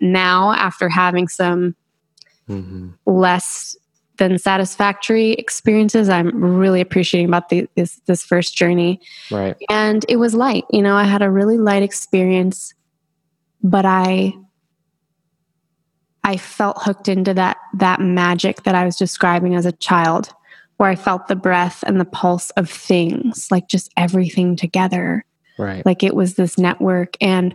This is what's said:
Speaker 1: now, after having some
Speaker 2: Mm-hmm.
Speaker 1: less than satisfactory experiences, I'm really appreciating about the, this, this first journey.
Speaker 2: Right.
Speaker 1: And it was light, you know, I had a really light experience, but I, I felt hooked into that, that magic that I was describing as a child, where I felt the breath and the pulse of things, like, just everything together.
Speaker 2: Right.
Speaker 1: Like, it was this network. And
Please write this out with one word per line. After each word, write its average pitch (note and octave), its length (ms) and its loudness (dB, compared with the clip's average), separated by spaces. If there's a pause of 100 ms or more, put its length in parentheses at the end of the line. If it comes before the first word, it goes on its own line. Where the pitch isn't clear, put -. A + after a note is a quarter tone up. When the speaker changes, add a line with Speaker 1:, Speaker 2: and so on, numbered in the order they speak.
Speaker 1:
now, F#3 520 2
after F3+ 360 -2
having F3+ 380 0
some F3 480 -2 (760)
Speaker 2:
Mm-hmm. F#2 400 -10 (160)
Speaker 1:
less F#3 720 0 (420)
than F#3 220 2
satisfactory G3+ 960 0
experiences, G#3+ 760 0
I'm F3 220 2 (260)
really F#3 240 2
appreciating F3+ 460 0
about F3 220 0
the, F3 260 0
this, F3 320 -4
this F3+ 160 0
first - 340 -2
journey. F3 420 2 (300)
Speaker 2:
Right. F#2+ 260 -4 (140)
Speaker 1:
And G#3+ 400 0
it A#3+ 60 2
was A#3 180 2
light, A#3+ 380 0
you G#3+ 100 4
know, G3+ 140 4
I G#3 80 4
had G3+ 180 2
a G3 80 2
really G3+ 300 2
light G3+ 240 2
experience, F#3 880 -2 (880)
but G3 240 2
I, F#3 480 0 (1900)
I G3 140 -2
felt - 440 -6
hooked G3+ 260 -4
into F#3+ 260 0
that, F#3 240 0 (160)
that F#3 280 2
magic F3+ 640 0
that F#3+ 120 0
I F3+ 100 2
was F3 120 -2
describing F3+ 580 0
as F3 100 0
a F3+ 60 0
child, E3+ 580 0 (480)
where G3 120 4
I F#3 60 0
felt F3+ 320 -4
the - 80 -2
breath F3+ 520 0
and F#3+ 120 2
the F3 60 0
pulse F3+ 460 -2
of F3 180 -2
things, - 800 -2
like, F#3 160 0
just - 300 -4
everything F3+ 580 0
together. F3+ 680 -2 (320)
Speaker 2:
Right. F#3+ 280 -6
Speaker 1:
Like, F#3 180 0
it G3 120 0
was F#3 200 -2
this F3+ 220 -2
network. F3+ 600 -2
And F#3 360 0